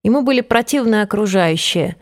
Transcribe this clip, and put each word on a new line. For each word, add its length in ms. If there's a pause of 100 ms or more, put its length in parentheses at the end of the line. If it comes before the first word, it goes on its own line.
Ему 200
были 180
противны 640
окружающие, 960